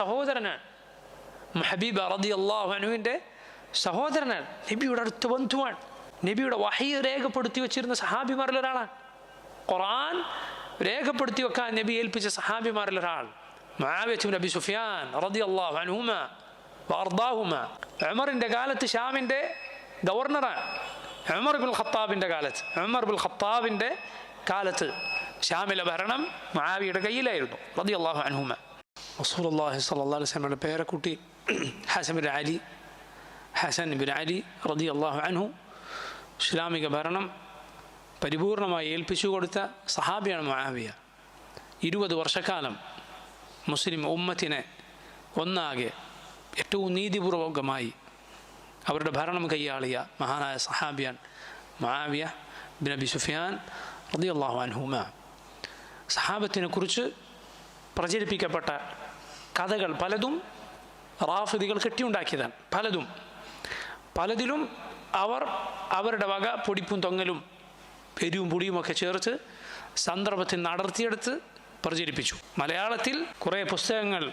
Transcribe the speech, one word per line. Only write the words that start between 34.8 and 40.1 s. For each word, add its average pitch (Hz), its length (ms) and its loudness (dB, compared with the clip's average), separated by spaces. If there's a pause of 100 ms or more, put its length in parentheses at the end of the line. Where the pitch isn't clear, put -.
അൻഹു 180 260 2 (920)
ഇസ്ലാമിക 165 480 2
ഭരണം 160 380 2 (960)
പരിപൂർണമായി 175 760 2
ഏൽപ്പിച്ചു 175 320 0
കൊടുത്ത 190 320 2 (280)
സഹാബിയാണ് 185 640 2